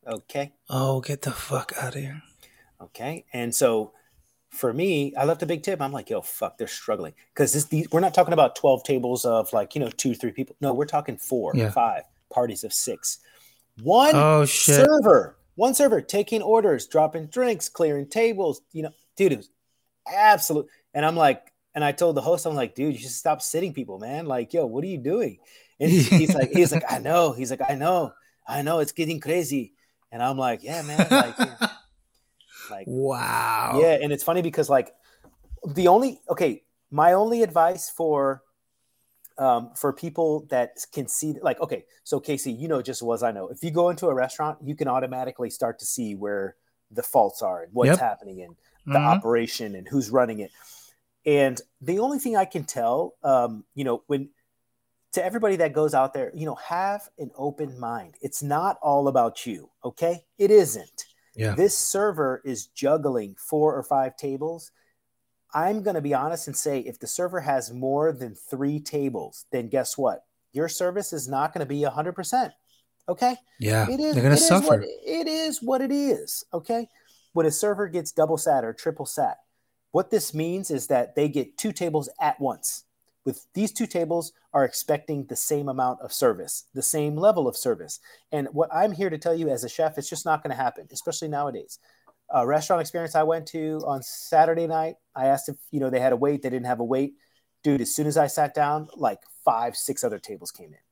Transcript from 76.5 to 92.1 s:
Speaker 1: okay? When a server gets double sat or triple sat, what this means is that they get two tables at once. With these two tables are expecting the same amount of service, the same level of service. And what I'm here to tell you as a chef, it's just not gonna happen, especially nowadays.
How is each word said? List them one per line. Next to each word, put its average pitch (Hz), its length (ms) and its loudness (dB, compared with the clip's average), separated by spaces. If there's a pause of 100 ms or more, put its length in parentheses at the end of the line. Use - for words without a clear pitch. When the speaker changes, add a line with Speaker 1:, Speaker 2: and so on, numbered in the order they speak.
Speaker 1:
okay? 226 340 -4 (460)
When 165 120 2
a 151 60 4
server 202 360 -2
gets 165 240 -6
double 156 260 2
sat 139 280 0
or 113 80 -6
triple 156 320 -6
sat, - 320 -4 (540)
what 185 200 0
this - 220 -2
means 175 380 -4
is 135 160 -4
that 123 280 0
they 151 140 2
get - 280 -6
two 214 160 -4
tables 151 360 -4 (100)
at 147 200 0
once. - 440 -6 (400)
With - 300 -6
these 202 180 -2
two - 160 -4
tables 170 460 -2 (200)
are 143 120 4
expecting 147 600 -4
the - 100 -10
same 143 320 -4
amount 127 340 -2
of 120 120 -12
service, 104 520 -4 (100)
the 135 80 -6
same 151 320 -2
level 170 320 2
of - 100 -4
service. 90 420 -6 (320)
And 143 200 -4
what 156 220 0
I'm 190 180 2
here 185 180 -4
to 156 80 -6
tell 165 160 -2
you 165 160 -2
as 120 140 -2
a 120 60 -8
chef, 156 280 -2
it's 143 120 -8
just - 160 -10
not 156 180 0
gonna 143 120 -4
happen, 135 360 -6
especially - 380 -8
nowadays. 143 500 -6 (500)